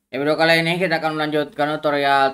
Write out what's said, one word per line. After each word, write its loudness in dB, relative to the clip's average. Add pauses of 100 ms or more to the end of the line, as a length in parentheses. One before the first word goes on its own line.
Di -20
video -2
kali 4
ini -2
kita -2
akan -4
melanjutkan -4
tutorial 2